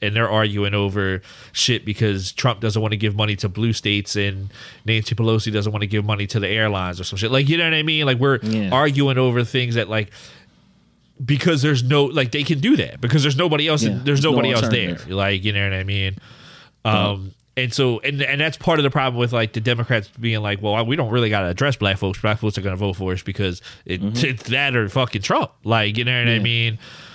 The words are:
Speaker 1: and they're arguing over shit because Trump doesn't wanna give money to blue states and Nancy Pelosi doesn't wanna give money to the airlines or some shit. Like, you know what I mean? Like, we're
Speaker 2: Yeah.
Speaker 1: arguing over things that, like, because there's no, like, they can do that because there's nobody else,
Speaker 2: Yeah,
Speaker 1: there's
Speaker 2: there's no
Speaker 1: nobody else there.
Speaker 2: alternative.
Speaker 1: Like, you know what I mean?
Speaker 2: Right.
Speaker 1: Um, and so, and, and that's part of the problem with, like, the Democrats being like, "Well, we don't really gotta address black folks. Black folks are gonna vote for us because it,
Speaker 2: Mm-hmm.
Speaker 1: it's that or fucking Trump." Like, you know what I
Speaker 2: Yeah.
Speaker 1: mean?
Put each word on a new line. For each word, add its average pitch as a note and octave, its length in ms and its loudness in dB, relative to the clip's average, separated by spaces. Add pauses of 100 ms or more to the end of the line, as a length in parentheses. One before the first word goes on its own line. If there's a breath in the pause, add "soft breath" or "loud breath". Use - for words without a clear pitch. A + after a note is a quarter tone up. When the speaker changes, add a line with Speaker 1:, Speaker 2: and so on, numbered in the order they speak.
Speaker 1:
and G#2 140 0
they're A2+ 140 2
arguing G2+ 440 2
over G2 480 0 (300 loud breath)
shit - 340 0
because G2+ 460 -2
Trump - 300 -2
doesn't A2 200 0
wanna G#2+ 140 -2
give G#2+ 180 0
money G#2 220 0
to G2+ 140 -2
blue A2 240 0
states G#2 420 -2
and G2+ 340 -4 (360 loud breath)
Nancy A2+ 300 0
Pelosi A2+ 360 2
doesn't G#2 220 0
wanna G#2 120 -2
give G#2 200 -2
money G2+ 220 -2
to A2 120 -2
the G2 80 0
airlines F#2+ 540 0
or - 20 -8
some G2 140 -8
shit. A2 120 -2
Like, C3+ 200 2
you E3 80 2
know E3+ 80 2
what D#3+ 80 2
I D#3 100 2
mean? D#3 220 0
Like, B2+ 140 2
we're C3+ 220 2
Speaker 2:
Yeah. G#2+ 300 0
Speaker 1:
arguing C#3 460 2
over B2 260 4
things A#2+ 320 -2
that, G#2+ 140 0
like, A2 220 -2 (1120 loud breath)
because D3 380 2
there's C#3 220 2
no, C#3+ 220 4
like, C3 260 0
they D3 120 -2
can C#3+ 160 0
do A3+ 180 4
that - 240 -4
because C3+ 200 4
there's C3+ 160 2
nobody D3+ 300 2
else, D3+ 160 2
Speaker 2:
Yeah, A2 60 2
Speaker 1:
there's G#2 140 -2
Speaker 2:
there's C#3 200 2
no D#3 80 4
Speaker 1:
nobody B2+ 200 4
else A#2 100 2
there. A#2 100 2 (200)
Speaker 2:
alternative. D#2+ 180 -10
Speaker 1:
Like, G2 340 0
you G#2 80 0
know G2 120 0
what G2 100 -2
I F#2+ 100 -2
mean? G2 320 -4 (720 loud breath)
Speaker 2:
Right. G#2+ 100 2 (140)
Speaker 1:
Um, F#2+ 220 -8 (260)
and B2+ 160 -2
so, B2 280 2
and, C#3 200 -2
and C#3 180 -2
that's D#3 160 0
part E3 220 2
of D3+ 60 4
the C#3 80 2
problem C3 280 0
with, A#2+ 140 0
like, A2+ 200 0
the A2+ 60 -4
Democrats A#2 500 0 (100)
being A2+ 220 -2
like, G2+ 200 -2
"Well, G#2+ 240 0
we B2+ 100 -2
don't C3+ 140 -2
really A2+ 220 2
gotta G2 160 2
address B2 280 0
black G2 220 0
folks. F#2+ 240 -4
Black A2 160 0
folks G#2+ 200 -2
are G2 40 -4
gonna F#2+ 140 -4
vote G2 220 0
for F#2 160 -4
us F2+ 100 -6
because G2 400 -4 (220 loud breath)
it, F#2 160 -6
Speaker 2:
Mm-hmm. A2+ 240 -2
Speaker 1:
it's C3 180 -4
that C3+ 320 0
or A2 120 0
fucking A#2 360 -2
Trump." B3+ 260 0 (140)
Like, G#2+ 340 2
you A#2+ 80 0
know B2+ 140 0
what A#2+ 100 2
I A#2 60 4
Speaker 2:
Yeah. A2+ 40 2
Speaker 1:
mean? A#2 380 0 (380 loud breath)